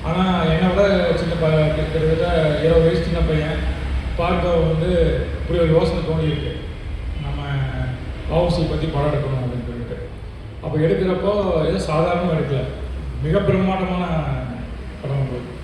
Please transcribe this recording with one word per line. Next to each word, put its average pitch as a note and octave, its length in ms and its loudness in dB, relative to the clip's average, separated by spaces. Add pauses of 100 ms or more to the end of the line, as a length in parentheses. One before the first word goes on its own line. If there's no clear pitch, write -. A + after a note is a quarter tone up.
ஆனா F3+ 200 0 (200)
என்னை D#3+ 240 2
விட F3+ 140 4 (340)
சின்ன E3 200 -2
ப-, D#3 380 4
கிட்டத்தட்ட D#3+ 520 0 (340)
இருபது E3 260 6
வயசு E3 180 2
சின்ன E3 160 0
பையன் D3+ 420 0 (560)
பார்க்க F3 340 0 (120)
வந்து D#3+ 280 2 (420)
இப்படி - 260 -2
ஒரு D#3+ 120 4
யோசனை E3 300 4
தோணி D#3 280 0
இருக்கு, C3 220 -2 (720)
நம்ம C#3 180 -4 (880)
வ E3 180 2
உ F3 60 2
சி E3 140 2
பத்தி D3 240 0
படம் C#3+ 240 0
எடுக்கணும் C3 300 0
அப்படின்னு A#2+ 260 -4
சொல்லிட்டு. A#2+ 300 -8 (640)
அப்ப D3+ 160 -4
எடுக்கிறப்போ F#3 540 2 (340)
ஏதோ F3+ 180 0
சாதாரணமா E3+ 500 0
எடுக்கல, C#3 280 0 (600)
மிக F3 180 2
பிரம்மாண்டமான F#3 680 0 (920)
படம் C3+ 260 -2
அது. B2 160 -4 (240)